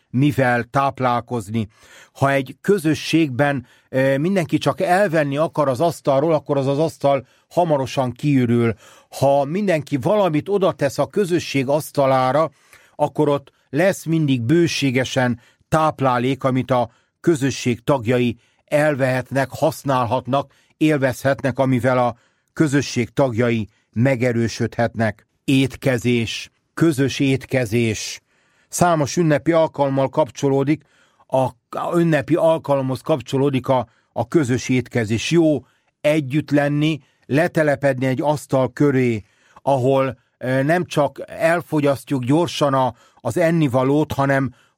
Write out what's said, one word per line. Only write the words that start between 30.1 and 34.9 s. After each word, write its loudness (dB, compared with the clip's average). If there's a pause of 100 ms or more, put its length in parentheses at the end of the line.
a, -2 (320)
a -4
ünnepi 2
alkalomhoz 0
kapcsolódik -2
a, 0 (240)
a -4
közös 0
étkezés. -2